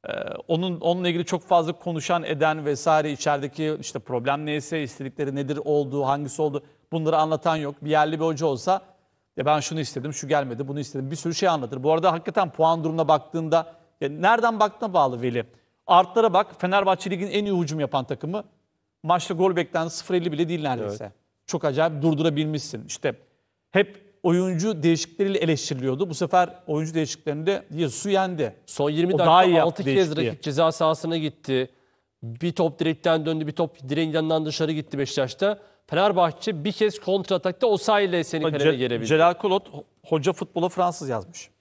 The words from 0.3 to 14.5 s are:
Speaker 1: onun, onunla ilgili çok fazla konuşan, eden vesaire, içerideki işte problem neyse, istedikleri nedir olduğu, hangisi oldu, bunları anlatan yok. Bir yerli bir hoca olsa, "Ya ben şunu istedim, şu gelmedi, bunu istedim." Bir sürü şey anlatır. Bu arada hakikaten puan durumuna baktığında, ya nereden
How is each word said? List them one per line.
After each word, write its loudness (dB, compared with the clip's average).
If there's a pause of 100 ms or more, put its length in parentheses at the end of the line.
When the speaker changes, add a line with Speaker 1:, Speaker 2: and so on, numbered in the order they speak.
Speaker 1:
onun, -2
onunla 0
ilgili -2
çok -4
fazla 2
konuşan, -4
eden 0
vesaire, 2
içerideki -2
işte -10
problem -2
neyse, -4
istedikleri -6
nedir -4
olduğu, 0
hangisi -2
oldu, -2 (280)
bunları 0
anlatan 2
yok. -6
Bir -8
yerli 2
bir 0
hoca 0
olsa, 0 (560)
"Ya -4
ben 4
şunu -6
istedim, -6
şu -10
gelmedi, -2
bunu -6
istedim." -8
Bir -6
sürü -6
şey 2
anlatır. -2
Bu 2
arada 4
hakikaten -2
puan 2
durumuna 0
baktığında, 0 (260)
ya -2
nereden 2